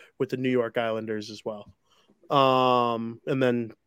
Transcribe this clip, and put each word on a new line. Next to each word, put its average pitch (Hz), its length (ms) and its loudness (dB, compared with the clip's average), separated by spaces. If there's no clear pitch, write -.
with 135 100 -2
the 135 80 -6
New 131 140 -2
York 120 260 0
Islanders 110 540 -4
as 104 140 -18
well. 104 280 -10
Um, 123 960 2
and 135 160 0
then 120 300 0